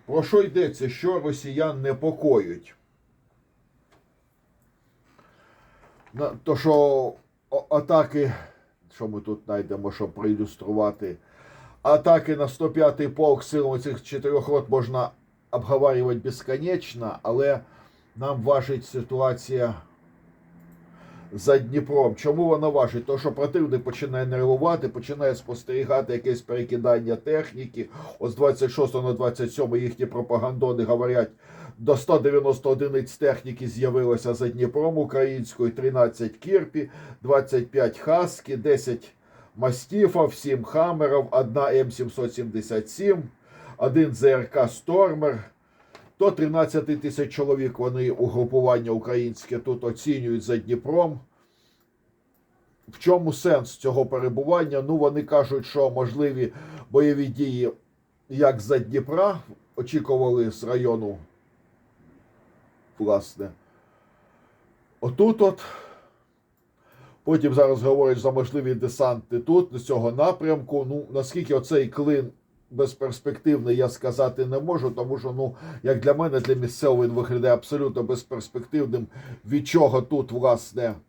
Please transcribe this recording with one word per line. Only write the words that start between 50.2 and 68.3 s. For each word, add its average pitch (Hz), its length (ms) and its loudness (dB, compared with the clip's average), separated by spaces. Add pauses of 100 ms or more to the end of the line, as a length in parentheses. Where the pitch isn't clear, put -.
за 120 140 -2
Дніпром. 135 640 0 (1700)
В - 100 -20
чому 170 340 2
сенс 143 440 0
цього 131 300 0
перебування? 139 760 -2
Ну, 156 140 -2
вони 147 260 2
кажуть, 135 440 0
що 139 240 2
можливі 127 640 -2 (380)
бойові 143 360 4
дії, 123 440 -2 (580)
як 135 320 2
за 123 180 0
Дніпра, 139 600 0 (380)
очікували 123 760 0
з - 140 -12
району, 113 540 0 (1800)
власне, 101 520 -2 (1500)
отут 208 420 2
от. 190 180 2 (1600)
Потім 147 300 2
зараз 135 280 4
говорять 135 360 4
за 131 120 2